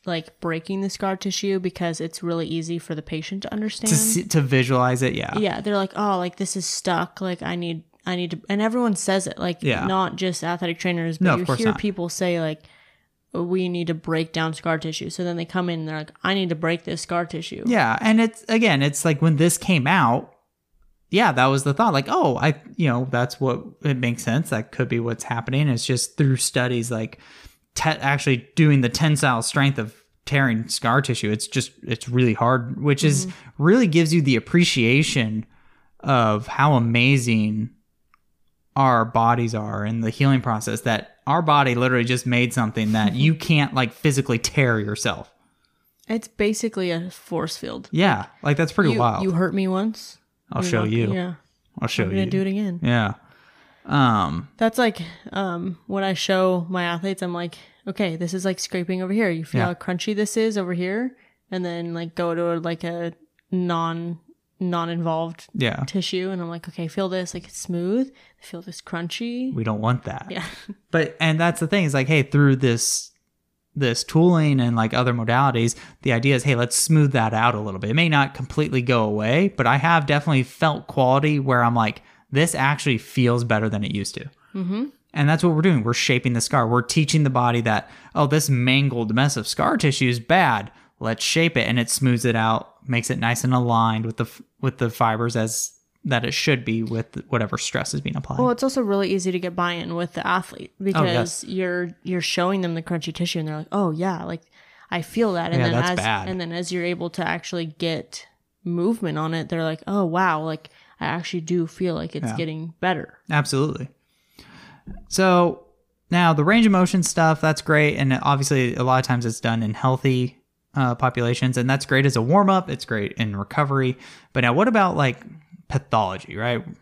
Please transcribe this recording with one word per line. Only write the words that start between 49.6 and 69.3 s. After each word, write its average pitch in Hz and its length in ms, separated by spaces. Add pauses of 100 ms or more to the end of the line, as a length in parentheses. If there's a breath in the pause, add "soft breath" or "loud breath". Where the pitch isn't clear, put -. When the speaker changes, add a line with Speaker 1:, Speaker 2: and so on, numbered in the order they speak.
Speaker 1:
once. 196 500 (340)
Speaker 2:
I'll 123 100
Speaker 1:
You're 180 80
Speaker 2:
show 113 120
Speaker 1:
not, 107 80
Speaker 2:
you. 110 240
Speaker 1:
yeah. 90 200 (460)
Speaker 2:
I'll 117 80
show - 160
Speaker 1:
I'm 92 60
gonna 95 140
Speaker 2:
you. 95 60
Speaker 1:
do 190 100
it 190 60
again. 190 360
Speaker 2:
Yeah. 120 320 (720 soft breath)
Um, 107 680
Speaker 1:
That's 226 220
like, 233 220 (320 loud breath)
um, 180 540
when 196 180
I 190 100
show 185 560
my 180 140
athletes, 175 380
I'm 180 120
like, 175 220 (300 soft breath)
"Okay, 185 300
this 170 160
is, 185 120
like, 185 140
scraping 185 440
over 185 100
here. 208 180
You 165 140
feel 135 160
Speaker 2:
Yeah. 117 80
Speaker 1:
how 175 60
crunchy 185 420
this 208 200
is 220 200
over 185 160
here?" 196 440 (340 soft breath)
And 185 140
then, 170 280
like, 165 220
go 170 200
to, 170 260
like, 170 220
a 170 300 (380)
non, 170 680 (400)
non-involved 170 920
Speaker 2:
Yeah. - 340
Speaker 1:
tissue, 185 440
and 185 100
I'm 170 80
like, 170 200
"Okay, 165 200
feel 190 220
this, 180 240
like, 175 140
it's - 100
smooth. 190 520 (300 soft breath)
Feel - 220
this 185 180
crunchy." 233 720